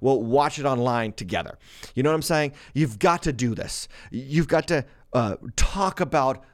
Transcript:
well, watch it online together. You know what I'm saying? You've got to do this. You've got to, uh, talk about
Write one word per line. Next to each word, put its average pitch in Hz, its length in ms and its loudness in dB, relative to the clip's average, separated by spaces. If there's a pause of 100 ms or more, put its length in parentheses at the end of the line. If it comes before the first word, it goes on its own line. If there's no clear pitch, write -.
well, 131 180 2
watch 139 380 2
it 143 80 -4
online 120 480 0
together. 90 460 -6 (340)
You 127 80 -2
know 143 80 2
what 156 60 2
I'm 160 80 -2
saying? 151 300 0 (200)
You've 131 240 0
got 170 240 2
to 156 120 -2
do 120 200 -2
this. - 340 -8 (220)
You've 135 380 0
got 165 220 2
to, 151 140 2 (300)
uh, 110 220 0 (200)
talk - 440 0
about 135 440 0 (100)